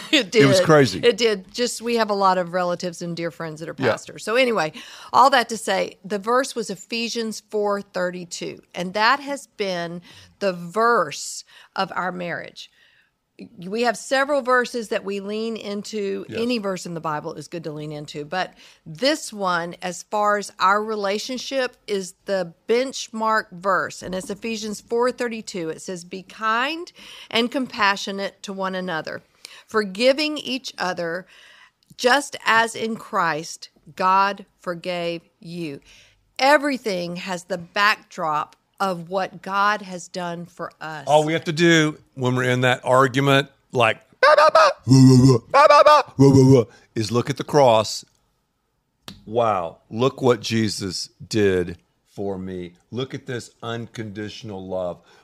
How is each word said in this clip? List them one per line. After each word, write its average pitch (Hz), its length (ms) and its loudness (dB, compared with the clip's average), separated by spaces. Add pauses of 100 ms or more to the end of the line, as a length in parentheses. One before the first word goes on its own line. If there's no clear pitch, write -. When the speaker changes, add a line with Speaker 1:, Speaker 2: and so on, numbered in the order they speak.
Speaker 1:
<laughs> - 100 -6
It 233 240 2
Speaker 2:
It 139 100 8
was 135 120 6
Speaker 1:
did. - 60 4
Speaker 2:
crazy. 139 380 6
Speaker 1:
It 240 140 4
did. 214 360 -2
Just, 240 300 -4
we 233 140 -2
have 220 120 0
a 208 60 -2
lot 190 240 4
of 170 160 -4
relatives 175 480 -4
and 170 140 -8
dear 165 160 -6
friends 160 260 -12
that 160 100 -12
are 170 80 -12
Speaker 2:
Yeah. 120 140 0
Speaker 1:
pastors. - 320 -8
So 220 140 -4
anyway, 220 380 0 (380)
all - 180 6
that 247 180 2
to 226 80 -6
say, 190 480 -4
the 196 160 -6
verse 247 340 -2
was 226 160 -8
Ephesians 226 800 -8
four 208 320 -2
thirty-two. 180 800 -8 (140)
And 180 180 -8
that 226 240 2
has 277 300 -10
been 175 540 -6 (360)
the 196 140 -2
verse 180 880 -2 (320)
of 190 220 -4
our 180 160 -4
marriage. 175 580 -10 (880)
We 190 240 -6
have 233 160 0
several 277 420 0
verses 240 480 0
that 196 160 -4
we 196 160 -6
lean 214 380 -6
into. 202 680 -8
Speaker 2:
Yes. 220 140 -6
Speaker 1:
Any 240 160 -2
verse 196 300 -6
in 175 80 -10
the 156 80 -10
Bible 156 320 -6
is 151 140 -16
good 170 160 -12
to 165 60 -8
lean 151 220 -10
into. 147 320 -12
But 180 300 -6 (320)
this 160 440 -4
one, 180 520 -4
as 180 220 -10
far 208 340 0
as 202 200 -8
our 202 240 2
relationship, 220 920 -4 (100)
is 190 280 -6 (100)
the 185 300 -4 (120)
benchmark 220 880 -2
verse. 175 500 -2
And 185 120 -8
it's 185 160 -8
Ephesians 214 500 -8
four 240 320 0
thirty-two. 226 560 -8
It 156 140 -10
says, 180 200 -10
"Be 180 200 -14
kind 254 680 -4 (400)
and 233 220 0
compassionate 202 920 -2
to 202 100 -10
one 190 200 -4
another, 180 460 -6 (460)
forgiving 254 720 0
each - 400 -8
other, 180 480 -6 (720)
just 254 380 2 (100)
as 226 280 2
in 220 220 -6
Christ 165 720 -4 (280)
God 196 500 2 (140)
forgave 170 600 -6 (200)
you." 165 400 -10 (580)
Everything 254 800 0
has 180 280 -8
the 185 140 -6
backdrop 180 960 -2 (220)
of 175 300 -4
what 185 320 -6
God 202 400 0
has 185 260 -14
done 175 380 -8
for - 260 -12 (120)
us. 156 240 -12
Speaker 2:
All 151 180 6
we 156 80 -2
have 160 120 -2
to 170 80 -4
do 156 440 4 (160)
when 127 240 -2
we're 127 140 0
in 127 100 2
that 127 240 4
argument, 135 640 4 (240)
like, 113 260 2 (220)
"Bah, 587 160 8
bah, 311 160 6
bah, - 180 6 (160)
bah, 131 520 8 (120)
bah, 285 160 8
bah, 294 160 8
bah, 294 200 8 (160)
bah," 131 460 8 (300)
is 110 160 -4
look 120 200 -2
at 135 80 -8
the 147 60 -8
cross. 117 600 4 (1200)
Wow, 104 540 -2 (100)
look 123 320 -2
what 120 220 2
Jesus 107 680 -4 (180)
did 92 520 0 (260)
for 98 320 -10
me. 92 380 -10 (160)
Look 135 240 -8
at - 100 -14
this 120 280 -12 (100)
unconditional 107 1080 -12
love. 92 320 -6 (220)